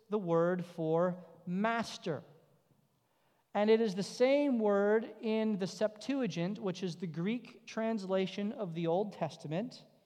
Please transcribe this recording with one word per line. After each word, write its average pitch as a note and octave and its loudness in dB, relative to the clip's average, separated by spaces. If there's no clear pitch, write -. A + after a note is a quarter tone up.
the G#3+ 0
word F3 2
for E3+ 0
master. G3 -2
And G#3 6
it A3+ 6
is G3+ 0
the G3 -2
same C4+ 2
word G#3 4
in A3 0
the F#3 -2
Septuagint, G#3 -2
which F#3+ -4
is E3 -4
the F#3+ -8
Greek F3+ -6
translation G3+ -2
of F#3+ -6
the E3+ -2
Old F#3 0
Testament. E3 -6